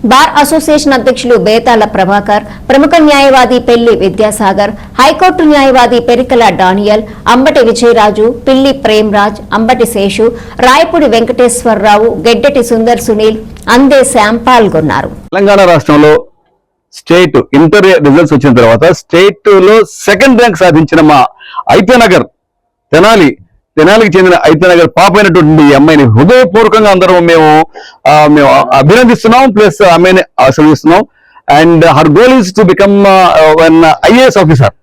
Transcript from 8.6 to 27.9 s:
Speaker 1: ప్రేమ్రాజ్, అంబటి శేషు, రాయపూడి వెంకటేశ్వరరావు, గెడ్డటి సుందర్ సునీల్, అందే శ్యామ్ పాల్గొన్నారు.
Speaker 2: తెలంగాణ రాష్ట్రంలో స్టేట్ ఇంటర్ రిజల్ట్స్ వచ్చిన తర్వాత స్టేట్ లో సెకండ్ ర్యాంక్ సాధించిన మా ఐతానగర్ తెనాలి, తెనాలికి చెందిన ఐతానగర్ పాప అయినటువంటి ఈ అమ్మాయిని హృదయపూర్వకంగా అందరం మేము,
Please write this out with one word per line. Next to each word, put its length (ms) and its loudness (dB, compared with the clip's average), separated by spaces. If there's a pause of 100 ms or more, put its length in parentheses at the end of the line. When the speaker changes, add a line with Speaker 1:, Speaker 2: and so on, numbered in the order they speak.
Speaker 1:
ప్రేమ్రాజ్, 800 -4
అంబటి 320 -2
శేషు, 460 -2 (280)
రాయపూడి 480 0
వెంకటేశ్వరరావు, 1200 -2
గెడ్డటి 360 0
సుందర్ 380 -2
సునీల్, 360 -2 (320)
అందే 340 2
శ్యామ్ 360 -2
పాల్గొన్నారు. 680 -2
Speaker 2:
తెలంగాణ 540 -2
రాష్ట్రంలో 640 2 (680)
స్టేట్ 440 -2 (160)
ఇంటర్ 320 2
రిజల్ట్స్ 480 2
వచ్చిన 220 0
తర్వాత 380 2
స్టేట్ 560 -2
లో 340 2
సెకండ్ 560 -2
ర్యాంక్ 180 0
సాధించిన 440 0
మా 240 2 (460)
ఐతానగర్ 520 0 (680)
తెనాలి, 440 0 (400)
తెనాలికి 400 2
చెందిన 160 2
ఐతానగర్ 540 0
పాప 300 0
అయినటువంటి 460 2
ఈ 100 2
అమ్మాయిని 300 2
హృదయపూర్వకంగా 880 2
అందరం 340 0
మేము, 400 2 (420)